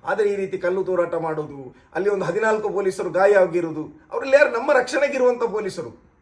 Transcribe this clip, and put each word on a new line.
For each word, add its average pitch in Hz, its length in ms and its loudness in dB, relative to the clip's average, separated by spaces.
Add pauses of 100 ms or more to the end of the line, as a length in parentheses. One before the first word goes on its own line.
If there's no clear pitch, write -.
ಆದರೆ 202 240 0
ಈ 202 80 -2
ರೀತಿ 190 220 -6
ಕಲ್ಲು 180 260 -2
ತೂರಾಟ 175 300 -2
ಮಾಡೋದು, 151 600 -8 (180)
ಅಲ್ಲಿ 190 160 0
ಒಂದು 190 140 -2
ಹದಿನಾಲ್ಕು 214 440 0
ಪೊಲೀಸರು 185 420 -2
ಗಾಯ 196 240 6
ಆಗಿರುವುದು, 165 760 0
ಅವರಲ್ಲಿ 269 240 2
ಯಾರು 285 140 6
ನಮ್ಮ 247 220 -2
ರಕ್ಷಣೆಗಿರುವಂಥ 254 720 0
ಪೊಲೀಸರು? 190 800 -8